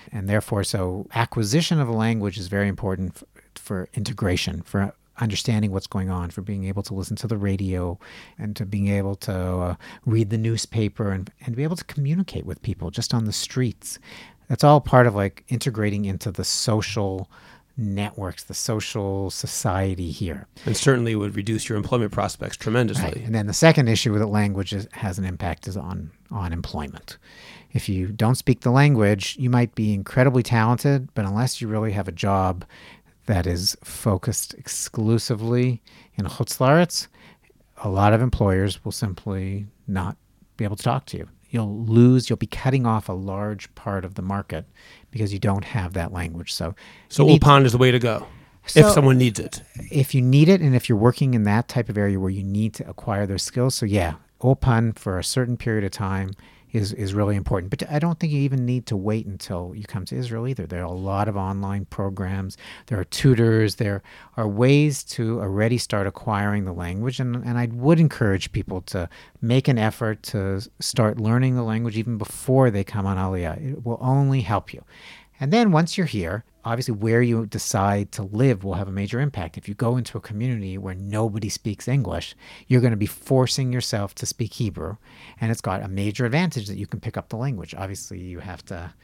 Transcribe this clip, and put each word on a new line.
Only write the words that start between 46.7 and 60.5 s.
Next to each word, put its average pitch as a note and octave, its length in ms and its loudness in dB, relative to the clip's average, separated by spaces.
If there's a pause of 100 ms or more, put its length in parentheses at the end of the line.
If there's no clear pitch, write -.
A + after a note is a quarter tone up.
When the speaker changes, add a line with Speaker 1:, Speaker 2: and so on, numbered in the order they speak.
Speaker 2:
So - 140 2
Speaker 1:
you D3 80 10
need D3 120 12
Speaker 2:
Ulpan C#3 220 10
is A#2+ 80 6
the A#2+ 60 4
way B2+ 140 8
to B2 60 4
go A#2 280 -2 (400)
Speaker 1:
So - 140 8
Speaker 2:
if G#3 120 10
someone C3+ 260 6
needs B2 200 4
it. - 240 -8 (280)
Speaker 1:
if C#3 240 0
you C3+ 60 4
need C3+ 280 8
it, F#3+ 120 8
and C#3+ 140 4
if A#2+ 140 2
you're A2+ 100 4
working B2 340 4
in A2+ 120 2
that G#2 240 2
type A#2 200 -2
of G2+ 80 -6
area G2+ 240 2
where F#2+ 80 0
you G2 140 -2
need G#2 320 -2
to - 140 -12
acquire G2+ 360 -2
those F#2+ 180 -2
skills, B2+ 320 -2
so A#2+ 120 -2
yeah, F#2 280 0 (280)
Ulpan A#2 560 4
for F#2 200 -4
a F2 60 -4
certain B2 320 -2
period G#2+ 280 -2
of F#2+ 80 -4
time F#2+ 400 -4 (420)
is, G2+ 180 0
is G2 220 -4
really G#2 220 2
important. F#2+ 340 -2
But - 180 -6
I D3+ 100 -2
don't E3 200 0
think D#3+ 140 -2
you C#3+ 80 0
even C3+ 260 0
need B2 200 -2
to G#2+ 100 -2
wait G#2+ 300 -2
until F#2 480 -8
you G#2 100 -12
come G2 220 -8
to B2 100 -8
Israel A#2+ 320 -6
either. A2+ 180 -6